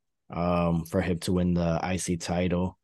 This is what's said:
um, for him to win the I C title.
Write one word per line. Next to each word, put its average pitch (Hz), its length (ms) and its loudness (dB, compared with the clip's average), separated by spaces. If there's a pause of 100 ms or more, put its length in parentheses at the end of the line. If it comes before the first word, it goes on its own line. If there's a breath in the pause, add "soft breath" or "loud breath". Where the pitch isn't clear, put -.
(300)
um, 87 560 0
for 95 160 0
him 87 180 -2
to - 140 -2
win 90 200 2
the 85 280 2
I 92 140 -2
C 90 200 -2
title. 90 680 -2